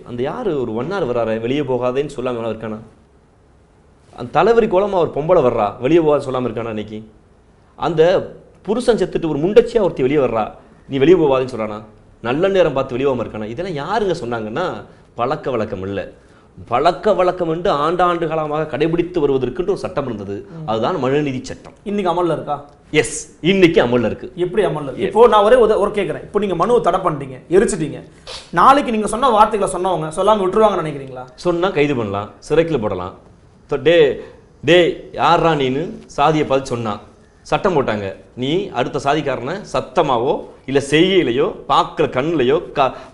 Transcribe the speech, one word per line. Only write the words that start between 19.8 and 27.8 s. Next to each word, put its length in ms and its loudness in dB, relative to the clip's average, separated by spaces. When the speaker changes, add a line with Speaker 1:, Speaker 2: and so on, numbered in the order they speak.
Speaker 1:
இருந்தது. 400 -8
Speaker 2:
ம். 20 -8
Speaker 1:
அதுதான் 320 -2
மனுநீதி 440 -2
சட்டம். 300 -16
Speaker 2:
இன்னைக்கு 280 -2
அமல்ல 200 0
இருக்கா? 380 -6
Speaker 1:
எஸ், 500 -2
இன்னைக்கு 420 4
அமல்ல 220 2
இருக்கு. 300 -6
Speaker 2:
எப்படி 300 0
அமல்ல 180 -4
இருக்கு? 180 -10
Speaker 1:
எஸ். 60 0
Speaker 2:
இப்போ 200 6
நான் 160 4
ஒரே 120 6
ஒரு, 240 4
ஒரு 120 0
கேக்குறேன். 320 -4
இப்போ 160 -6
நீங்க 160 -2
மனுவை 260 2
தடை 180 0
பண்ணிட்டீங்க, 400 -4
எரிச்சிட்டீங்க. 540 0